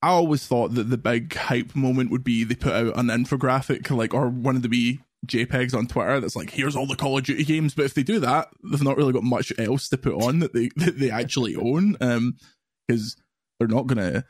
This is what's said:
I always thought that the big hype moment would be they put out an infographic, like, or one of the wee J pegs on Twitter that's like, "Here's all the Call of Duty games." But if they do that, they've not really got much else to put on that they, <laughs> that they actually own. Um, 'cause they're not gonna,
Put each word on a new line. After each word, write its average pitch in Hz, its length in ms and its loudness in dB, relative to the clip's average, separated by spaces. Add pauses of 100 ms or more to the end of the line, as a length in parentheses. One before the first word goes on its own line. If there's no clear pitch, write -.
I 151 60 2
always 170 380 2
thought 120 280 2
that 120 160 0
the 123 80 0
big 120 360 -2
hype - 420 -2
moment 131 340 2
would 131 140 -2
be 113 200 2
they 113 120 -2
put - 160 -2
out 113 260 0
an 120 80 2
infographic, 127 840 0
like, 117 240 0
or 131 140 2
one 127 280 0
of 123 60 0
the 123 60 -2
wee 120 320 0 (240)
J 117 220 0
pegs 127 280 -2
on 117 120 0
Twitter 123 320 0
that's 110 160 -4
like, - 160 -10
"Here's 139 240 -4
all 135 120 -4
the 135 100 -6
Call 135 220 -2
of 135 60 -2
Duty 143 200 0
games." 156 300 0
But 147 100 2
if 135 100 -2
they 139 80 2
do 208 160 2
that, 143 300 0 (160)
they've 143 180 0
not 139 140 2
really 139 160 4
got 120 100 2
much 123 340 0
else 117 340 -2
to 135 60 0
put 127 240 0
on 131 200 2
that 156 120 0
they, 117 200 0
<laughs> - 40 -12
that 160 220 0
they 131 140 0
actually 117 420 -2
own. 165 460 2
Um, 123 360 0 (540)
'cause 117 260 -2 (440)
they're 117 80 2
not 120 180 2
gonna, 107 440 0